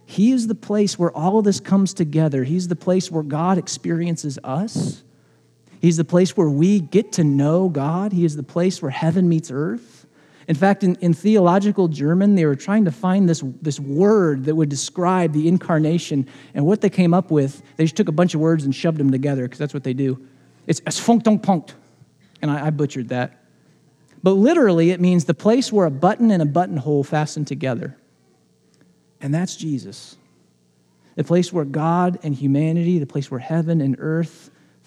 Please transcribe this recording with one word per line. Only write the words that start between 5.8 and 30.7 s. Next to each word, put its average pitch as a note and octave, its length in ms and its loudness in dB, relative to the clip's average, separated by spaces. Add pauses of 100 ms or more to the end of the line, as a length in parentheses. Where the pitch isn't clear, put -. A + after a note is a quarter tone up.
He's E3 160 4
the D#3+ 80 0
place F3+ 320 2
where E3 140 2
we F3+ 300 2
get F#3 320 -2
to F3 120 0
know D3+ 440 2
God. E3+ 440 -4
He F3 120 0
is D3+ 100 0
the D3 80 -8
place F3+ 400 -2
where C#3+ 80 -4
heaven E3 380 0
meets D#3+ 240 0
earth. E3+ 540 -8 (420)
In D#3+ 80 0
fact, G3 260 2
in, F3+ 140 2
in E3+ 180 2
theological G3 720 2
German, E3 480 2
they E3+ 100 4
were C#3+ 120 2
trying G3+ 300 0
to D#3+ 40 0
find F#3 380 0
this, D#3 140 0 (200)
this D3+ 160 -4
word D3+ 680 2
that D#3 100 0
would D#3 120 2
describe F3 640 -2
the D3+ 140 0
incarnation. D#3+ 800 0 (280)
And C#3+ 120 0
what G#3+ 140 2
they G3+ 100 2
came F3 240 2
up F#3 160 0
with, C#3 320 0 (140)
they D#3+ 80 0
just D#3+ 120 0
took G#3+ 120 0
a D#3 40 -2
bunch E3+ 220 2
of D3+ 60 0
words D#3+ 240 2
and C#3 100 0
shoved D#3+ 240 -2
them C#3 140 2
together, C3+ 340 -2
'cause B2 120 -12
that's D3 140 -6
what C#3+ 120 -8
they C3 100 -4
do. C3 320 -4 (400)
It's E3+ 200 -2
es - 120 -6
funkt A#3 300 2
und G#3+ 120 2
punkt. - 340 -2 (680)
And D3+ 80 -2
I, D3 160 -4
I D#3 40 -2
butchered C#3 400 -4
that. B2 340 -8 (800)
But F#3 80 4
literally, G3 580 4
it F3+ 100 -2
means F3+ 260 4
the E3 80 0
place A#3 380 0
where G3+ 140 2
a D3+ 40 0
button G3 420 2
and F3 100 2
a D3+ 40 0
buttonhole D3 580 0
fasten D3+ 400 -4
together. C3 520 -8 (1200)
And C#3+ 120 -4
that's F3 220 -2
Jesus. B2+ 600 -10 (1000)